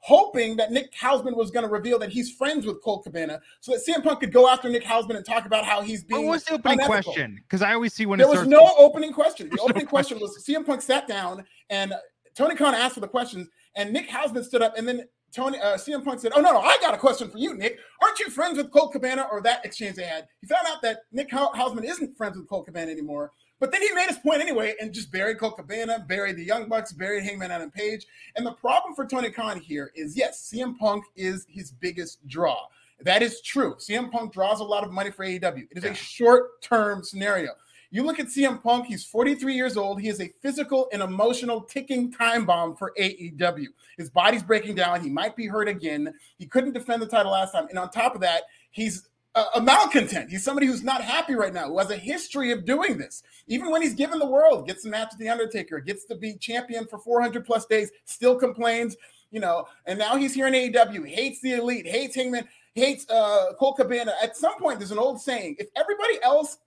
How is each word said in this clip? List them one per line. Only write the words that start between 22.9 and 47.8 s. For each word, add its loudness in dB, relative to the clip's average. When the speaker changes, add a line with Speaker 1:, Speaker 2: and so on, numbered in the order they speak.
Speaker 1:
anymore. -10
But -2
then 0
he 0
made 2
his -4
point 2
anyway -2
and -10
just -12
buried -4
Colt -4
Cabana, -6
buried -4
the -12
Young -2
Bucks, -4
buried -4
Hangman -8
Adam -8
Page. -6
And -4
the -6
problem 0
for -6
Tony -4
Khan -6
here -10
is, -10
yes, -2
C -10
M -6
Punk 0
is -6
his -16
biggest -10
draw. -2
That 4
is -2
true. -2
C -6
M -4
Punk -6
draws 0
a -6
lot -2
of -12
money -4
for -12
A -6
E -6
W. -4
It -12
is -14
Speaker 2:
Yeah. -2
Speaker 1:
a -8
short-term 4
scenario. -4
You -4
look -2
at -8
C 0
M 0
Punk, 2
he's -10
forty-three 0
years -2
old. -4
He -4
is -4
a -8
physical 0
and -2
emotional 0
ticking -4
time 0
bomb 2
for -8
A 2
E -6
W. -2
His -12
body's 4
breaking 0
down. 0
He -8
might -4
be -8
hurt -2
again. -6
He -18
couldn't 0
defend -4
the -8
title 2
last 0
time. -2
And -8
on -8